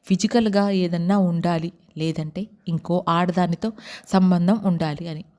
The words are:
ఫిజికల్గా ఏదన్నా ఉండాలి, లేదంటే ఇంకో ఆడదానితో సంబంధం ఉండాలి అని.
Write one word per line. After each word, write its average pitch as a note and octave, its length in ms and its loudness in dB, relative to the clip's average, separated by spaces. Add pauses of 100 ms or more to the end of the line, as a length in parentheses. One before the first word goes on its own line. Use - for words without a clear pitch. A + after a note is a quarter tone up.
ఫిజికల్గా G3+ 640 2
ఏదన్నా F3+ 480 0
ఉండాలి, E3+ 540 0 (260)
లేదంటే D#3+ 500 -4 (200)
ఇంకో F3 420 -2
ఆడదానితో F3 600 0 (360)
సంబంధం F#3 580 2
ఉండాలి E3 420 -2
అని. D#3 160 -10 (160)